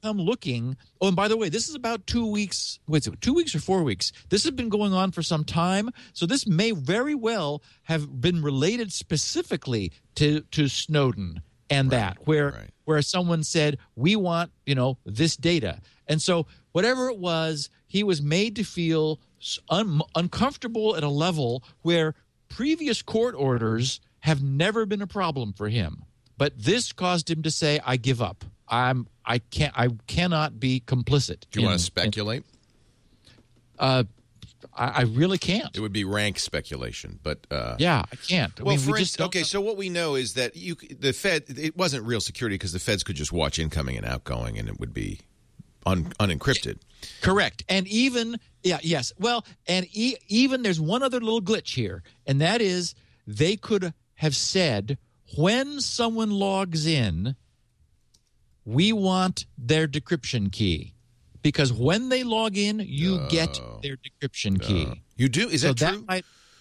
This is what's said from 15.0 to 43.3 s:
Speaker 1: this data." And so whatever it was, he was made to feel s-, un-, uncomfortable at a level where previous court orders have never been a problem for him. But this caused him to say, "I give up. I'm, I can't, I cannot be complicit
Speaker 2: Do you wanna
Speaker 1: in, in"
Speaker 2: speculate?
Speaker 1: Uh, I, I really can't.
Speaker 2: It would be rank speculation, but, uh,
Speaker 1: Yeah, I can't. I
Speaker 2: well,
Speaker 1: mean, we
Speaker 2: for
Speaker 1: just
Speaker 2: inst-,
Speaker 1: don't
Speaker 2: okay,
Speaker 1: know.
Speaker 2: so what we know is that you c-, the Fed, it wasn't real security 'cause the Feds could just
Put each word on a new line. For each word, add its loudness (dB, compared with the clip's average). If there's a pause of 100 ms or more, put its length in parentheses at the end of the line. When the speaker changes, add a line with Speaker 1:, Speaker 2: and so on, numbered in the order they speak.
Speaker 1:
this 0
data." 0 (260)
And 0
so 2 (240)
whatever 2
it -4
was, -2 (200)
he 0
was 2
made 2
to -2
feel 0 (240)
s-, -6 (100)
un-, 2 (120)
uncomfortable 0
at -2
a 0
level 0 (180)
where 2 (340)
previous 0
court 0
orders 0 (200)
have 2
never 0
been -2
a -6
problem -2
for -4
him. -2 (340)
But 2
this 0
caused 0
him -2
to 0
say, 2
"I 0
give 0
up. -4 (240)
I'm, 0 (160)
I 0
can't, -2
I 2 (180)
cannot 0
be 0
complicit 0
Speaker 2:
Do -2
you 4
wanna 4
Speaker 1:
in, -
in" 2
Speaker 2:
speculate? -2 (1300)
Speaker 1:
Uh, 4 (680)
I, -2
I 0
really 4
can't. -2
Speaker 2:
It -6
would -4
be 0
rank 0
speculation, -6
but, -6
uh, -4
Speaker 1:
Yeah, 2 (100)
I -16
can't. 0
I -6
Speaker 2:
well, 4
Speaker 1:
mean, 0
we 2
Speaker 2:
for 0
Speaker 1:
just 0
Speaker 2:
inst-, -10
Speaker 1:
don't 0
Speaker 2:
okay, -2
Speaker 1:
know. -2
Speaker 2:
so -2
what -2
we -4
know -2
is -4
that -2
you -8
c-, -18
the 0
Fed, 0
it -6
wasn't -2
real -2
security -4
'cause -6
the -4
Feds 0
could -6
just -6